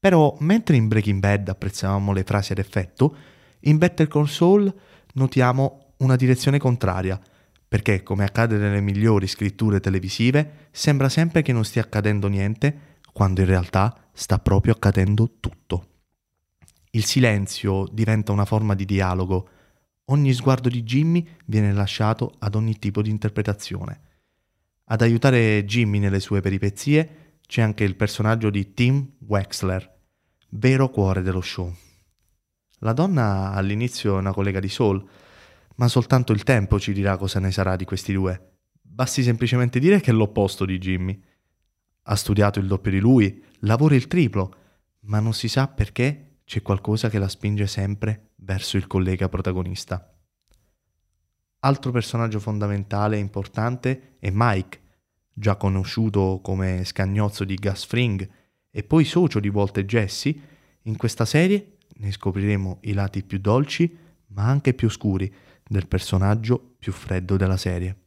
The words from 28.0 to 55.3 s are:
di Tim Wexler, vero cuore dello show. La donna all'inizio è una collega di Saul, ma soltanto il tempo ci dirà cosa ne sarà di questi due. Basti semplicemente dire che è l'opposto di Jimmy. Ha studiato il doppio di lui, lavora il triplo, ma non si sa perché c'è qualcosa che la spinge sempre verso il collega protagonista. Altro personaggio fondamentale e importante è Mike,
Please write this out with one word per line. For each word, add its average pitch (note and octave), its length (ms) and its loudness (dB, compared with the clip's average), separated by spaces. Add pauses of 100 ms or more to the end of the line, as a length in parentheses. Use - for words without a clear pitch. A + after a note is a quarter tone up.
di G2+ 240 -4
Tim C3 380 0 (160)
Wexler, F#2+ 680 -4 (540)
vero B2+ 400 2
cuore F#2+ 320 0
dello F#2 180 -2
show. F2 320 -8 (1080)
La A2 120 -2
donna A2+ 600 0
all'inizio G#2 640 -2
è - 20 0
una F#2+ 140 -2
collega G2 260 -2
di F#2+ 100 -4
Saul, G2 400 0 (680)
ma A#2+ 100 2
soltanto B2 460 2
il G#2 100 0
tempo G#2 380 0
ci G#2 120 -6
dirà G2 240 0
cosa F#2+ 220 -4
ne F#2+ 140 0
sarà F#2 240 -2
di F#2 80 -6
questi - 280 -6
due. F#2+ 420 -4 (260)
Basti B2 420 -4
semplicemente B2 560 0
dire F3+ 220 4
che C3+ 100 0
è A2+ 40 6
l'opposto G#2 500 0
di F#2+ 140 -4
Jimmy. F#2 440 -4 (840)
Ha G#2+ 120 -2
studiato G2+ 420 2
il F#2+ 80 -2
doppio F#2+ 240 -2
di F#2+ 100 0
lui, A2 420 4 (180)
lavora B2+ 340 2
il B2 120 2
triplo, G#2+ 480 -2 (460)
ma G#2+ 200 -2
non A2+ 120 0
si A2+ 160 -6
sa C3+ 200 0
perché - 760 -4
c'è - 180 -6
qualcosa G#2+ 460 -2
che G#2 100 -2
la G2 100 -2
spinge G#2 380 -4
sempre G#2 720 -6
verso F#2+ 400 -6
il G2 100 -2
collega F#2 420 -2
protagonista. F2+ 880 -8 (1500)
Altro C3+ 300 0
personaggio A#2 500 -2
fondamentale G#2 760 -2
e G#2 40 -2
importante A#2 1000 -6
è G#2 120 -6
Mike, G2+ 500 -2 (520)